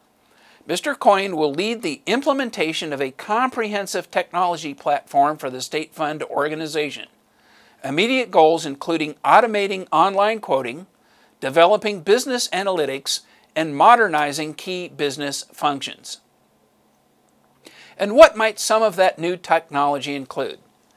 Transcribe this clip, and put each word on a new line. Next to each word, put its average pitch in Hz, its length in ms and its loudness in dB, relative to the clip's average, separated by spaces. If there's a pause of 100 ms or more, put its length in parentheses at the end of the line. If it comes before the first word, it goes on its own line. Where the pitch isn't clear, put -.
(680)
Mister 214 280 -4
Coyne 196 420 2
will 151 180 0
lead 220 260 -4
the 143 240 -8
implementation 220 880 -2
of 135 80 -6
a 135 100 -4
comprehensive 208 1000 -4
technology 170 640 -4
platform 147 640 0
for 139 100 -6
the 127 140 -10
state 156 320 -8
fund 151 300 -6
organization. 151 840 -4 (760)
Immediate 220 480 0
goals 160 360 4
including 151 480 -6 (100)
automating 196 640 2
online 196 500 2
quoting, 135 460 -4 (540)
developing 180 640 4
business 240 460 0
analytics, 165 720 -4 (360)
and 156 180 -2
modernizing 156 800 4
key 180 360 -10
business 139 560 -6 (100)
functions. - 640 -6 (1800)
And 202 180 -4
what 277 220 10
might 220 240 -2
some 220 220 0
of 202 140 0
that 185 220 2
new 175 200 -4
technology 143 760 -2
include? 135 440 -8 (380)